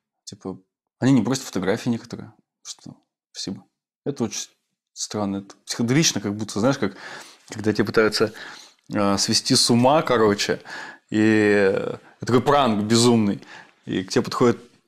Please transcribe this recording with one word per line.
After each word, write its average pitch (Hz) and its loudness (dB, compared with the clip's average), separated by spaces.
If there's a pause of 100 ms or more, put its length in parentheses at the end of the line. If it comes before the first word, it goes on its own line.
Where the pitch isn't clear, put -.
(240)
Типа, 95 -14 (400)
они 127 4
не 123 4
просят 127 -2
фотографии 98 -4
некоторые. 113 -8 (280)
Что - -20 (360)
"спасибо". - -12 (400)
Это 139 -4
очень - -6 (440)
странно. 98 -6
Это - -16
психоделично, 127 0
как 104 -4
будто, 107 -6
знаешь, 135 2
как, - -4 (520)
когда 104 -2
тебя 107 0
пытаются, 107 2 (600)
э, 101 0
свести - 0
с - 2
ума, 127 4
короче, 110 2 (500)
и, 107 0
э, 104 2 (240)
это - -14
такой 117 4
пранк 123 2
безумный. 113 2 (440)
И 98 -4
к 95 -14
тебе 123 0
подходят 120 2 (300)